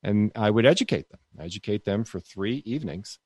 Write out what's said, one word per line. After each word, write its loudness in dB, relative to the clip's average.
And 2
I 2
would 4
educate 2
them, -20
educate -6
them 0
for -8
three -8
evenings. -8